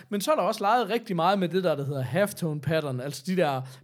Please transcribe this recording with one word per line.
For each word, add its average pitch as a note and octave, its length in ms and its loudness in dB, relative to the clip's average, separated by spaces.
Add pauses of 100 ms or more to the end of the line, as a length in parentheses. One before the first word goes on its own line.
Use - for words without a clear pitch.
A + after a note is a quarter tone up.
Men G#3 120 -2
så D4 100 2
er D#4 40 4
der B3 80 2
også G#3 200 0
leget A3 260 2
rigtig A3+ 260 -2
meget F3+ 240 4
med F3+ 100 2
det F3+ 140 0
der, D#3+ 120 2
der C#3+ 100 -4
hedder C#3 160 -4
halftone D#3+ 600 -2
pattern, D3 380 -2
altså C3 260 -8
de F#3 100 -2
der D3 260 2 (220)